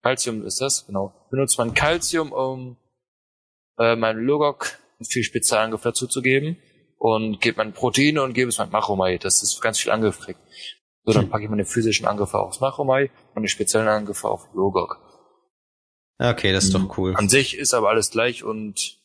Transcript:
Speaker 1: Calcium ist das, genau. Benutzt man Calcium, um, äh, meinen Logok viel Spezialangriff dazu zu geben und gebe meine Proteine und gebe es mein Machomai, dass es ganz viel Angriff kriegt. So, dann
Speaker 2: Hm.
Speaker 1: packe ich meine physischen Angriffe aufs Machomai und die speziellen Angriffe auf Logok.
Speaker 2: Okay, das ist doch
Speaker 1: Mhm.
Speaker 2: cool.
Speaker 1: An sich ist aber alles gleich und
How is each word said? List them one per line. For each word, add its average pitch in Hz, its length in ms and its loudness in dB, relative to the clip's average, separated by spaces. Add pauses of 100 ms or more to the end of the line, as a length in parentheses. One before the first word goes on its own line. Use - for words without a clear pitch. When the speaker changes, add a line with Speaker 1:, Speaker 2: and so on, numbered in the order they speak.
Speaker 1:
Calcium 117 420 -2
ist 101 160 -6
das, 135 260 -2
genau. 98 260 -4 (180)
Benutzt 131 280 0
man 120 160 0
Calcium, 160 560 0
um, 131 460 -6 (1000)
äh, 117 180 4
meinen 113 280 0
Logok 147 540 0 (260)
viel 117 200 -2
Spezialangriff 113 580 0
dazu 120 240 -2
zu 131 160 -4
geben 135 360 0 (400)
und 110 420 0
gebe 113 160 0
meine 107 160 -2
Proteine 139 500 2
und 131 120 -2
gebe 123 160 2
es - 80 -4
mein 107 120 -4
Machomai, 95 480 0
dass - 240 0
es - 180 -4
ganz 110 200 0
viel 113 100 -2
Angriff 110 300 2
kriegt. - 180 -14 (680)
So, 110 80 2
dann 104 120 6
Speaker 2:
Hm. 101 60 -6
Speaker 1:
packe 107 140 -4
ich 107 60 -8
meine 104 140 0
physischen 113 420 0
Angriffe 104 320 0
aufs 98 220 -4
Machomai 135 500 0 (240)
und 110 80 -4
die 101 60 -2
speziellen 110 400 0
Angriffe 107 400 -2
auf - 260 -4
Logok. 92 440 0 (1200)
Speaker 2:
Okay, 113 340 2
das 95 120 2
ist 95 100 2
doch 95 60 4
Speaker 1:
Mhm. 95 160 -2
Speaker 2:
cool. 95 200 0
Speaker 1:
An 107 120 2
sich 131 300 4
ist 135 160 0
aber 107 160 4
alles 110 200 2
gleich 117 340 -2
und 107 600 -8